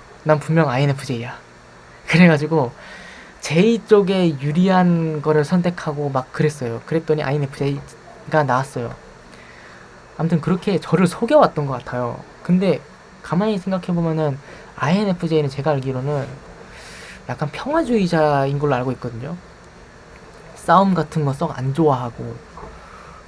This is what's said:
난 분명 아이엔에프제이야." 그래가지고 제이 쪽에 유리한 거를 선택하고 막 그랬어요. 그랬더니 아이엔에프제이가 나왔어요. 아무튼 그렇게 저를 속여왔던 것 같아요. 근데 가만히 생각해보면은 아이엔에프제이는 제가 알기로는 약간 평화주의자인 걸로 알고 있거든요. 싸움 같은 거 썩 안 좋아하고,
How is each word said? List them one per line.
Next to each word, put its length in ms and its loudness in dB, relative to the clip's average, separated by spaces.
난 160 2
분명 300 2
아이엔에프제이야." 680 -2
그래가지고 640 4
제이 460 2
쪽에 520 4
유리한 840 2
거를 200 4
선택하고 640 -2
막 220 -4
그랬어요. 540 -2
그랬더니 380 -2
아이엔에프제이가 1200 -2
나왔어요. 480 -2
아무튼 260 0
그렇게 380 -2
저를 280 2
속여왔던 580 2
것 140 -4
같아요. 400 -6
근데 360 2
가만히 340 0
생각해보면은 800 -2
아이엔에프제이는 720 0
제가 220 -2
알기로는 560 -4
약간 220 -6
평화주의자인 1080 0
걸로 160 0
알고 180 -2
있거든요. 420 -8
싸움 400 4
같은 320 -2
거 80 0
썩 240 -6
안 160 -4
좋아하고, 640 -2